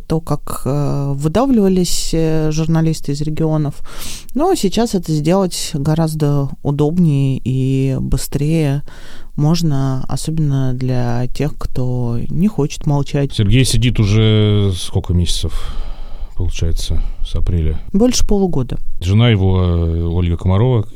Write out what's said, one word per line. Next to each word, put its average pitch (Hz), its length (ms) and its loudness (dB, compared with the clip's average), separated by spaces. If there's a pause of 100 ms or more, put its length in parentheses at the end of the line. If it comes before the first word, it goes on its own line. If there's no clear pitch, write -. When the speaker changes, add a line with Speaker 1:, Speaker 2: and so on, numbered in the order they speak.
Speaker 1:
то, 160 120 0
как, - 460 -4
э, 143 500 -2
выдавливались, 190 960 0
э, 160 380 0
журналисты 160 600 0
из 143 80 -4
регионов. 156 600 -2 (540)
Но 349 200 2
сейчас 220 380 0
это 175 200 -2
сделать 175 600 0
гораздо 147 760 0 (140)
удобнее 147 800 2
и 131 560 0
быстрее 143 840 0 (520)
можно, 147 760 2
особенно 135 640 0
для 123 540 0
тех, - 300 -2
кто 123 640 -2 (100)
не 160 180 2
хочет - 380 -4
молчать. 143 480 0
Speaker 2:
Сергей 113 320 2
сидит 117 340 2
уже 107 760 2
сколько - 380 -2
месяцев, - 640 0 (600)
получается, 85 680 0 (240)
с - 100 -2
апреля? 78 440 2 (140)
Speaker 1:
Больше 226 320 4
полугода. 175 520 2 (240)
Speaker 2:
Жена 104 280 4
его, 95 300 4
э, 85 440 0
Ольга 85 340 0
Комарова, 107 480 2 (100)